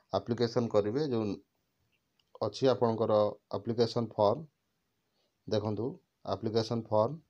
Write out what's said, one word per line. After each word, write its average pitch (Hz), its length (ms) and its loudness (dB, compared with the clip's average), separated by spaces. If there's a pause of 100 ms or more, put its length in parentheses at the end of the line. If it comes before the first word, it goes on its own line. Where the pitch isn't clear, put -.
(140)
ଆପ୍ଲିକେସନ୍ 117 560 -2
କରିବେ। 107 380 0
ଯେଉଁ 113 180 -2 (1160)
ଅଛି 110 260 0
ଆପଣଙ୍କର 113 500 2 (340)
ଆପ୍ଲିକେସନ୍ 117 580 0
ଫର୍ମ, 113 380 2 (1000)
ଦେଖନ୍ତୁ, 107 400 -2 (380)
ଆପ୍ଲିକେସନ୍ 113 580 -2
ଫର୍ମ 110 360 0 (100)